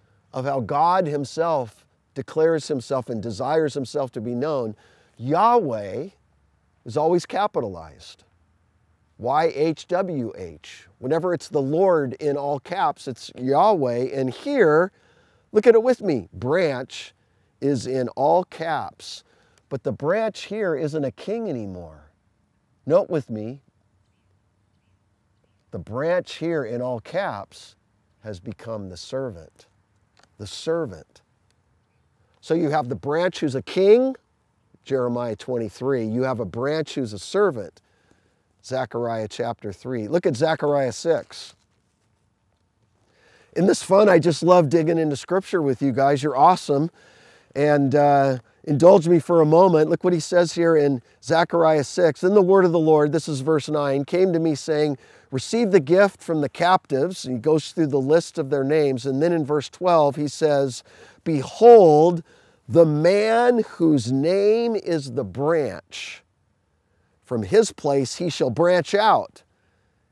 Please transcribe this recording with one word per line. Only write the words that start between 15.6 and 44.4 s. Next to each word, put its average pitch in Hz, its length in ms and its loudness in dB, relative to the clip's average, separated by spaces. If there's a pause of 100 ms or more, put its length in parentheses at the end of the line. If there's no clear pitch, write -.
at 233 80 8
it 220 80 4
with 247 200 0
me, 139 300 -2
branch 131 840 -4 (460)
is 135 260 -2
in 127 240 -4
all 165 340 0
caps. - 760 -10 (460)
But 139 140 -10
the 135 100 -4
branch 202 520 -4
here 196 320 -4
isn't 151 280 -6
a 127 60 -6
king 220 380 -8
anymore. 90 640 -12 (760)
Note 170 240 0
with 151 200 -4
me, 113 300 -10 (2000)
the 107 80 -12
branch 139 560 -6
here 160 300 -6
in 120 180 -8
all 123 180 -8
caps - 760 -10 (480)
has 104 160 -14
become 107 500 -14
the 90 60 -18
servant. 113 680 -12 (680)
The 104 100 -14
servant. 147 760 -8 (1200)
So - 100 -4
you 160 180 0
have 147 200 -2
the 131 40 -6
branch 160 460 -4
who's 139 140 -4
a 131 80 -6
king, 233 540 4 (680)
Jeremiah 120 520 -4
twenty-three. 123 680 -6
You 113 180 -4
have 131 180 -4
a 117 40 -6
branch 139 500 -6
who's 117 200 -8
a 101 40 -12
servant, 143 600 -4 (840)
Zechariah 113 680 -6
chapter 117 440 -8
three. 113 360 -8
Look 175 180 -2
at 147 100 -2
Zechariah 147 560 -2
six. - 600 -6 (2000)
In 170 120 2
this 320 160 2
fun, 202 280 6
I 175 80 8
just 156 240 0